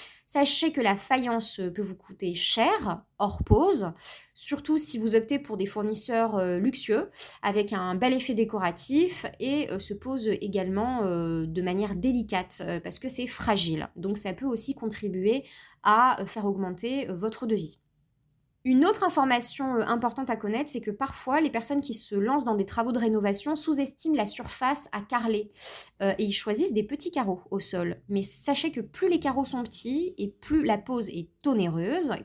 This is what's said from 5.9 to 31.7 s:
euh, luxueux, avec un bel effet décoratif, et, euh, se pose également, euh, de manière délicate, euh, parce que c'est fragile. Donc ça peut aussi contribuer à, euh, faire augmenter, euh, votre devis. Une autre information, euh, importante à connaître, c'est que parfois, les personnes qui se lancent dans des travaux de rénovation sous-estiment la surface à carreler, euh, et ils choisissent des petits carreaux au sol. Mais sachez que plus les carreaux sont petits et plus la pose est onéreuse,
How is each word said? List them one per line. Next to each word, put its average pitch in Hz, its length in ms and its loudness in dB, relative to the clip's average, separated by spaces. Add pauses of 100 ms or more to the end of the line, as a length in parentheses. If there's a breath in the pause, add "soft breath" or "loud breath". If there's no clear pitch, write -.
euh, 180 200 2
luxueux, 233 500 0 (340 loud breath)
avec 208 300 2
un 185 220 -2
bel 247 200 2
effet 254 200 -2
décoratif, 226 920 0 (120)
et, 277 320 -2
euh, 190 80 -4
se 202 160 -6
pose 254 320 -6
également, 202 800 -2
euh, 165 420 -2
de 165 160 -4
manière 190 320 -2
délicate, 208 680 -2
euh, 170 180 -4
parce 180 180 -8
que - 80 -8
c'est 247 220 -2
fragile. 180 680 0
Donc 196 240 -2
ça 190 140 0
peut 254 140 -6
aussi 269 280 0
contribuer 214 720 -2 (400 loud breath)
à, 226 360 6
euh, 196 60 -6
faire 214 200 -6
augmenter, 196 640 -2
euh, 185 60 -6
votre 220 320 -6
devis. 190 320 -2 (880)
Une 262 200 6
autre 415 180 4
information, 262 720 2
euh, 220 80 2
importante 254 460 -2
à 226 60 0
connaître, 220 340 -4
c'est - 100 -4
que - 100 -4
parfois, 269 520 -2
les 294 80 2
personnes 254 320 0
qui - 100 -6
se - 220 -6
lancent 233 300 2
dans 226 100 2
des 202 100 0
travaux 233 280 -2
de 226 60 0
rénovation 214 580 2
sous-estiment 294 600 0
la 220 80 2
surface - 680 -2
à 208 100 -6
carreler, 220 480 -2 (500 loud breath)
euh, 196 160 2
et 220 80 0
ils 202 80 -2
choisissent 233 400 0
des 214 100 2
petits 294 280 -4
carreaux 196 400 -2
au 196 100 -2
sol. 175 480 -2
Mais 196 140 0
sachez 285 500 -2
que 247 80 -6
plus - 300 -2
les 339 80 4
carreaux 269 260 0
sont 254 180 -4
petits 285 540 -4
et 202 120 -4
plus 294 360 0
la 214 140 2
pose 233 320 -4
est 170 180 -10 (180)
onéreuse, 214 680 0 (100)